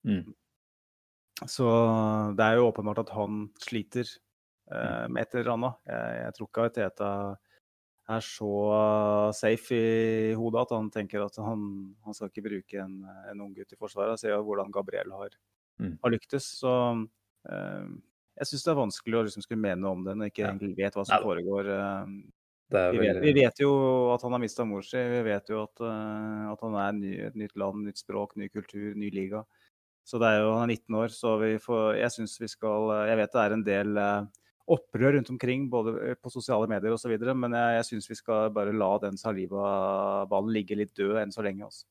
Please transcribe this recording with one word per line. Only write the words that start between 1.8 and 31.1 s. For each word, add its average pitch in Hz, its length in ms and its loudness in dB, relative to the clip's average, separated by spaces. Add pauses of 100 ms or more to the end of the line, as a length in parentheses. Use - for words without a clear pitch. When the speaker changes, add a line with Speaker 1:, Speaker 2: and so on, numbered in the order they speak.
Speaker 2:
det 110 80 6
er 110 120 6
jo 120 160 8
åpenbart 104 260 -2
at 110 120 -4
han 104 480 -4
sliter, 117 480 -4 (640)
eh, 58 360 -4
Speaker 1:
Mm. 120 60 -6
Speaker 2:
med 120 100 0
et - 120 -6
eller 120 180 0
annet. 123 220 -2 (120)
Jeg, 117 380 -6
jeg 113 100 -8
tror 104 140 -12
ikke 113 160 0
Arteta 101 760 -4 (720)
er 110 120 -2
så 104 1120 2
safe 113 380 0
i 113 640 2
hodet 113 280 0
at 123 80 -2
han 110 200 -2
tenker 104 340 -4
at 101 120 -8
han, 101 580 -6 (100)
han 107 100 -12
skal 104 140 -10
ikke 101 200 -12
bruke 101 260 -10
en, 95 300 -10 (260)
en 101 100 -14
ung 101 140 -14
gutt 95 180 -18
i - 40 -20
forsvaret. 107 420 -4
Se 113 100 -4
hvordan 104 440 -2
Gabriel 98 400 -4
har, 98 180 -12 (500)
Speaker 1:
Mm. 85 220 -6
Speaker 2:
har 123 80 2
lyktes. 123 340 -2 (180)
Så, 123 460 2 (400)
eh, - 380 -8 (520)
jeg 143 80 -4
synes 139 180 -6
det 170 80 2
er 143 140 2
vanskelig 110 320 -4
å 113 60 4
liksom 104 180 -6
skulle 113 180 -4
mene 95 300 0
om 92 140 -4
det 95 120 -6
når 107 100 -4
jeg 101 60 -8
ikke 107 140 -2
Speaker 1:
Ja. 98 60 0
Speaker 2:
egentlig 98 240 -6
vet 98 180 -2
hva 98 120 -2
som 95 140 4
Speaker 1:
Nei. - 40 -6
Speaker 2:
foregår, 98 420 0
eh. 98 400 -2 (640)
Speaker 1:
Det 101 80 4
er 90 140 4
Speaker 2:
Vi 120 60 2
Speaker 1:
vel 101 160 4
Speaker 2:
vet, 90 80 0
vi 147 180 6
vet 123 200 6
jo 131 540 4
at 120 80 -2
han 123 100 -4
har 123 80 0
mistet 117 260 -4
mor 101 160 -4
si. - 160 -8
Vi 120 240 0
vet 104 260 0
jo 107 140 -2
at, - 180 -10
eh, 107 720 -6
at 107 80 -10
han 110 140 -4
er 101 180 0
ny, 98 340 -4
et 107 80 -10
nytt 104 220 -8
land, 101 300 -4
nytt 101 180 -10
språk, 101 320 -6
ny 101 120 -8
kultur, 104 460 -8
ny 104 160 -6
liga. 98 340 -6 (600)
Så - 160 -6
det 113 80 6
er 107 120 6
jo, 110 140 4
han 117 160 2
er 113 40 2
nitten 110 200 -6
år, 113 160 2